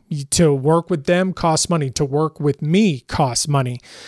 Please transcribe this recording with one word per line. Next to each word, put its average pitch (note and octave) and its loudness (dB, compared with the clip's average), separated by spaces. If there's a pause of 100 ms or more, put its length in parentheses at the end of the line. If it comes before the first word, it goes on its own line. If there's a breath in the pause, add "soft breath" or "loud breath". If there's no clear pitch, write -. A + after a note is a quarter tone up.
(300)
To D#3 4
work D#3 0
with D#3 -4
them F3+ 0
costs D#3+ -2
money. D3+ 0
To D3 -2
work D3 -2
with D3 -2
me E3 2
costs - -2
money. B2+ -2 (280 loud breath)